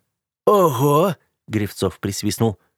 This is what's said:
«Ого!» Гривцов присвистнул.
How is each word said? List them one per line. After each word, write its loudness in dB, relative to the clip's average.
«Ого!» 2
Гривцов -4
присвистнул. -4